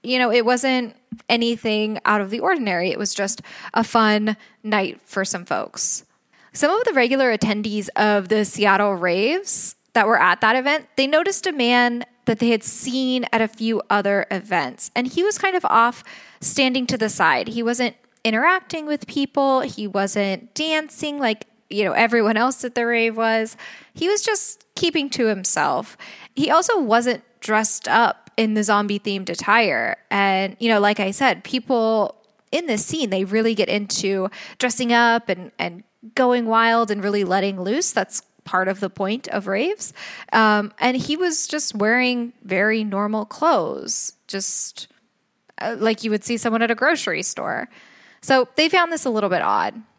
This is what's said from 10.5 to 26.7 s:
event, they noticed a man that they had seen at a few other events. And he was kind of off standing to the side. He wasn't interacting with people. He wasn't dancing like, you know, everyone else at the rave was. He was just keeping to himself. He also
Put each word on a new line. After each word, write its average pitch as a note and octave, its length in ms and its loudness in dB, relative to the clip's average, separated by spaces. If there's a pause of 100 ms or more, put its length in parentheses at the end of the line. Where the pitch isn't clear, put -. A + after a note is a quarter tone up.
event, C#4 320 0 (100)
they C4+ 120 0
noticed E4+ 400 0
a F4 40 -2
man A#3+ 520 2 (220)
that A3 120 0
they A#3+ 120 2
had A3 120 2
seen B3+ 680 -2
at A3+ 80 2
a A3 80 0
few A3+ 420 -2
other G3+ 400 0
events. F3 640 -4
And B3 140 -2
he E4 160 -2
was G#4 120 0
kind F#4+ 200 0
of - 80 -2
off A#3 400 2 (360)
standing C4 460 0
to B3+ 100 -4
the G#3+ 120 0
side. C#3+ 400 2
He A#3 160 -4
wasn't A#3+ 320 0 (260)
interacting D4+ 640 0
with D4 220 -4
people. C4+ 540 0
He G#3+ 260 -6
wasn't G3 680 -2
dancing D#4 640 -4
like, A3 300 -2 (200)
you G3+ 160 -2
know, E3+ 80 0
everyone A3 440 2
else B3+ 280 0
at A#3+ 100 -8
the A#3+ 100 0
rave A#3 320 0
was. A3+ 400 -2 (380)
He E4 140 -2
was G#4 140 0
just - 420 -2 (100)
keeping D#4+ 360 -2
to A#3+ 160 0
himself. F3+ 680 -2 (380)
He D4 160 0
also F#4 300 2